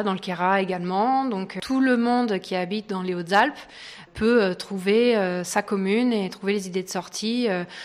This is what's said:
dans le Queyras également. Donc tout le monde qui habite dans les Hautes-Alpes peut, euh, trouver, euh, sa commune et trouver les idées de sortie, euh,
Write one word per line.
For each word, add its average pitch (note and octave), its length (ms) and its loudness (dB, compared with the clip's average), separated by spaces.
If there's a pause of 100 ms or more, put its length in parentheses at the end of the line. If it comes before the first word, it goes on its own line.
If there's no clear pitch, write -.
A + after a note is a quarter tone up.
dans G3+ 100 0
le F#3 80 -4
Queyras F#3 400 0
également. F#3+ 640 0
Donc F#3+ 360 -4
tout C4 200 0
le C4 160 4
monde A#3 440 2
qui F#3+ 160 -4
habite F#3 320 -4
dans F#3+ 140 -4
les F#3 120 -4
Hautes-Alpes G3 440 2 (560)
peut, A3+ 280 4
euh, F#3 120 2
trouver, G3+ 640 2
euh, F3+ 260 0
sa G#3 200 -2
commune G#3 500 0
et G3 180 0
trouver F#3+ 220 -4
les G3+ 140 -2
idées F#3 160 -4
de F3+ 60 -10
sortie, A3+ 600 -4
euh, F3+ 160 -2 (200)